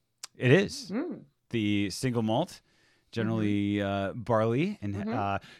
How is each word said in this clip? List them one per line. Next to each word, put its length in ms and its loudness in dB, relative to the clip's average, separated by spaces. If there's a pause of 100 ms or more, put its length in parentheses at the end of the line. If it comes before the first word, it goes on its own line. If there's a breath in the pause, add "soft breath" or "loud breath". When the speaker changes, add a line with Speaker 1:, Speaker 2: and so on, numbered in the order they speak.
(360)
Speaker 1:
It 160 4
is. 380 2
Speaker 2:
Mm. 320 -6 (300)
Speaker 1:
The 400 0
single 320 -2
malt, 360 0 (520 soft breath)
generally, 640 0
Speaker 2:
Mm-hmm. 120 2
Speaker 1:
uh, 260 0
barley, 680 0
and, 140 -4
Speaker 2:
Mm-hmm. 180 -4
Speaker 1:
uh, 240 0 (220 loud breath)